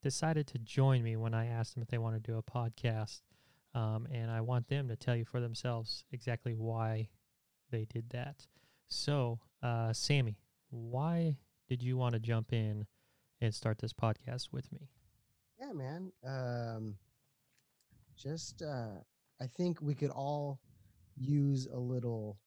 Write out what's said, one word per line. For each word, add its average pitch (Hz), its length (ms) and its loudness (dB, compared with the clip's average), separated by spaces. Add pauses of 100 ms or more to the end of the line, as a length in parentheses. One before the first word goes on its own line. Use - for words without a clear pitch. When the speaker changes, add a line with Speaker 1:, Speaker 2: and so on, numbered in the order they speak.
Speaker 1:
decided 151 460 2
to 123 100 -6
join 131 440 4
me 113 140 2
when 113 180 0
I 113 120 2
asked 117 280 0
them 120 80 -4
if 113 60 -6
they 120 100 0
wanted 113 260 0
to 117 80 -2
do 113 60 0
a 110 40 -2
podcast, 113 760 -2 (540)
um, 110 380 0
and 113 180 -2
I 113 100 0
want 120 280 2
them 139 200 0
to 113 80 -2
tell 120 200 2
you 117 80 0
for 123 160 -2
themselves 117 720 -2
exactly 120 420 -2
why 110 540 0 (640)
they 113 140 0
did 113 260 -6
that. 127 360 -8 (420)
So, 123 520 0 (220)
uh, 117 300 2
Sammy, 120 460 2 (320)
why 143 680 2 (300)
did 123 140 0
you 127 140 2
want 123 180 4
to 110 60 2
jump 113 320 2
in 107 340 2 (540)
and 110 140 4
start 110 240 0
this 113 140 -4
podcast 120 600 -2
with 135 200 -6
me? 143 160 -14 (720)
Speaker 2:
Yeah, 269 120 -8
man. 165 400 -6 (120)
Um, 120 720 -4 (1200)
just, - 460 -8
uh, 117 380 -6 (400)
I 131 60 -4
think 175 360 0
we 147 120 0
could 139 160 0
all 143 500 -2 (560)
use 139 560 4
a 127 60 -4
little 117 680 -2